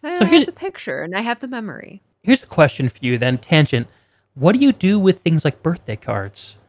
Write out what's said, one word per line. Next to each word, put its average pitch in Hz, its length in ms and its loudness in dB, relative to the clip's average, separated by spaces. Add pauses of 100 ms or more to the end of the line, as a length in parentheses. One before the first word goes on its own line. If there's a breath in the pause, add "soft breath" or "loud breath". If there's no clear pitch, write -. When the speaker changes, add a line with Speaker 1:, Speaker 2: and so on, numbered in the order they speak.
Speaker 1:
I 320 140 -8
Speaker 2:
So 339 80 2
Speaker 1:
have - 60 -2
Speaker 2:
here's 330 140 4
Speaker 1:
the 349 60 -10
picture, 202 500 -10
and 170 140 -8
I 202 60 -4
have 233 200 -6
the 269 60 -12
memory. 214 540 -12 (220)
Speaker 2:
Here's 254 180 2
a - 60 -20
question 139 420 2
for - 120 -12
you 123 180 0
then, 127 180 0
tangent. 139 500 2 (480)
What 156 180 2
do 254 60 2
you 277 120 4
do 202 280 0
with 190 220 2
things 160 220 2
like - 200 -2
birthday 160 320 -4
cards? 104 600 -10 (120)